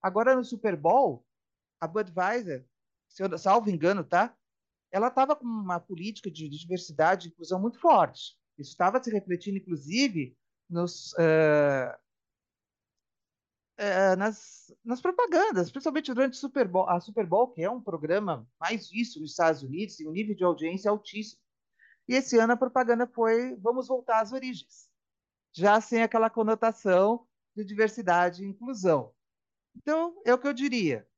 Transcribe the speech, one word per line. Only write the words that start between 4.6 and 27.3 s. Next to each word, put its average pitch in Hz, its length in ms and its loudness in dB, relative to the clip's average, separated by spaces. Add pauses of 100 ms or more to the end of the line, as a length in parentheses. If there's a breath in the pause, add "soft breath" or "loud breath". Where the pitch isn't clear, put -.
Ela 220 200 0
tava 269 240 2
com 294 100 -18
uma 202 340 -4
política 190 520 -12
de 156 180 -12
diversidade 165 760 -2
e 165 40 -16
inclusão 185 300 -6
muito 233 180 -6
forte. 226 560 4 (220)
Isso - 180 -16
tava 202 260 0
se 240 100 -6
refletindo, 196 480 -4
inclusive, 175 760 -4 (320)
nos, 175 520 -6
eh, 151 800 4 (1800)
eh, 190 380 2
nas, - 580 -6 (100)
nas 247 180 -6
propagandas, 359 680 2
principalmente 294 460 -4
durante 262 180 2
o - 40 -16
Super 262 300 -2
Bowl, 185 220 0
a 175 100 2
Super 208 280 -4
Bowl, 220 240 2
que 160 100 -10
é 175 80 -2
um 247 100 -6
programa 165 680 -4 (100)
mais 196 300 -6
visto 226 300 -6
nos 151 120 -10
Estados 160 300 0
Unidos, 156 360 -8
tem 156 100 -12
um 156 40 -10
nível 208 240 -4
de 185 80 -4
audiência 175 460 -2
altíssimo. 208 500 -6 (680 soft breath)
E 247 80 -2
esse 254 240 2
ano 226 140 4
a 240 40 2
propaganda 247 480 2
foi, 233 520 0
"Vamos 247 300 -2
voltar 247 340 0
às 214 100 -4
origens", 254 580 -12 (680)
já 208 220 6
sem 226 240 0
aquela 226 260 2
conotação 220 960 2 (300)